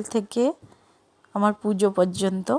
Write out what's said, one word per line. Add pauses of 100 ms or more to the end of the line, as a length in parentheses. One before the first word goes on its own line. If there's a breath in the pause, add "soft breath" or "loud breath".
(100)
থেকে (920 soft breath)
আমার
পুজো
পর্যন্ত। (100)